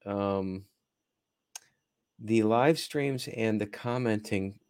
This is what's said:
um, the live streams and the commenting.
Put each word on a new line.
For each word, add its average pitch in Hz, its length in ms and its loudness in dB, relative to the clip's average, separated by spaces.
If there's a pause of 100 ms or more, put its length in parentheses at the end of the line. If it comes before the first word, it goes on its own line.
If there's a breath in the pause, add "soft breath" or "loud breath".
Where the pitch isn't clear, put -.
um, 98 600 -2 (1600)
the 113 220 4
live 123 340 6
streams 139 520 -4
and 110 320 0
the 104 60 -2
commenting. 107 920 -2 (100)